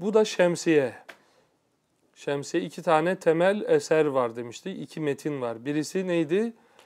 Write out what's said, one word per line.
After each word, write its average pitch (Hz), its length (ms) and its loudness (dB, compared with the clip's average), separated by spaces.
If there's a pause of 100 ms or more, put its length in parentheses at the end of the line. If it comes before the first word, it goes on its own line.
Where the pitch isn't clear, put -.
bu 196 140 -4
da 220 100 6
Şemsiye. 165 720 2 (1200)
Şemsiye 143 480 -4
iki 175 200 -10
tane 165 340 2
temel 185 520 2
eser 156 360 4
var 127 320 0
demişti. 120 340 -10
İki 160 300 -12
metin 143 400 -4
var. 117 240 -8
Birisi 151 420 -4
neydi? 175 460 0 (340)